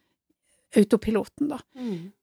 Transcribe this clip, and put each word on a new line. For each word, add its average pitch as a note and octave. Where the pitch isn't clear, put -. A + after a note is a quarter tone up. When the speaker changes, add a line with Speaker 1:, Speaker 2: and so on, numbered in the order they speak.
Speaker 1:
autopiloten -
da. -
Speaker 2:
Mm. G3+